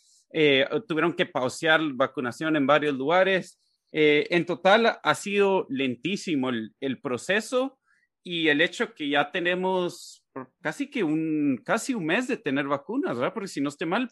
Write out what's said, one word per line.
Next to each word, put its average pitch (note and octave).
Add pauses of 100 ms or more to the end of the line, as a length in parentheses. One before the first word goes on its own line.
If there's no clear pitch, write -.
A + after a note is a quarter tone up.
(320)
eh, C#3+ (180)
tuvieron D#3+
que F3+
pausear D#3 (140)
vacunación C3+
en C#3+
varios C#3+
lugares. F#3 (360)
Eh, D3+
en F3
total G3+
ha D3
sido G3
lentísimo C3+
el, A#2
el C3+
proceso A3 (440)
y E3+
el D3
hecho F3+
que D3+
ya C#3+
tenemos F3+ (380)
casi D#3+
que A3+
un, D#3
casi A3+
un F#3
mes A3+
de A#3+
tener C#3
vacunas, D#3
¿verdad? D#3+
Porque G3+
si D3+
no C#3+
esté F3
mal, A3